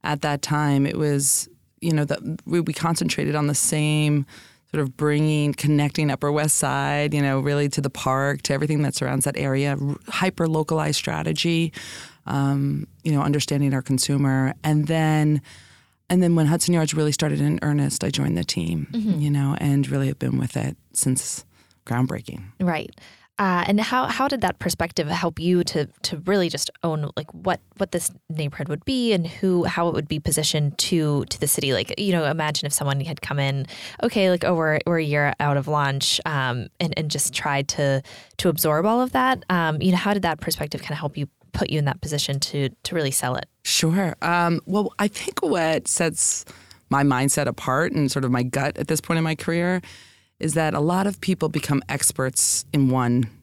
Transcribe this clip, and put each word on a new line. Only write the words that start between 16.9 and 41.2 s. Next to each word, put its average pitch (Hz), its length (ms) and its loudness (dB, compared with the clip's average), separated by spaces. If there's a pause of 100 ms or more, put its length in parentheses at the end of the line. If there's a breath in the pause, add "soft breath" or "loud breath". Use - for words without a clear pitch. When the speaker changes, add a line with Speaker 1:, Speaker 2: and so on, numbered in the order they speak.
Speaker 1:
really 151 200 2
started 147 260 0
in 147 220 2
earnest, 147 420 0
I - 60 0
joined 143 280 0
the 175 60 -2
team, 165 480 -2
Speaker 2:
Mm-hmm. 208 300 0
Speaker 1:
you 147 80 2
know, 139 300 2
and 139 280 2
really 135 200 0
have 139 120 -4
been 127 180 -2
with 127 200 -2
it 127 180 -4 (160)
since - 540 -2 (400 soft breath)
groundbreaking. - 580 -4 (160)
Speaker 2:
Right. 175 340 -2 (440 loud breath)
Uh, 185 300 2
and 202 140 2
how, 254 240 0
how 269 240 0
did 247 100 -2
that 185 200 -2
perspective 170 500 -2
help 170 300 -2
you 175 220 4
to, 156 240 0 (180)
to - 160 -4
really 185 280 2
just - 240 -4 (120)
own, 156 340 -2
like, 156 160 -8
what, 175 260 -2 (160)
what 190 160 -4
this 170 180 -2 (200)
neighborhood 151 400 -4
would 151 160 -6
be 247 260 0
and 175 160 2
who, 180 380 0
how 170 240 0
it 156 40 -2
would 151 140 -4
be 151 140 -4
positioned 151 560 0
to, 151 480 0
to - 120 -10
the - 80 -2
city? 143 280 0
Like, - 260 -2
you 196 140 0
know, 170 100 2
imagine 151 420 -2
if 147 60 -4
someone 139 300 -2
had 156 200 -6
come 143 160 -4
in, 139 280 -2 (360 loud breath)
okay, 208 280 2
like, 175 160 2
oh, 180 100 2
we're, 156 320 2
we're 170 120 2
a 160 40 0
year 147 380 2
out 143 160 2
of 139 100 -2
launch, 139 580 0
um, 131 440 -2 (100)
and, 165 160 -2
and 151 160 -4
just - 220 -4
tried 143 340 -2
to, 139 340 2 (360 loud breath)
to - 100 0
absorb 160 380 2
all 233 160 4
of 254 100 0
that. 262 380 2
Um, 165 320 2
you 185 100 4
know, 180 60 4
how 196 160 0
did 202 80 0
that 160 180 0
perspective 151 420 -6
kinda 151 140 -6
help 151 220 -6
you, 143 100 -4 (240)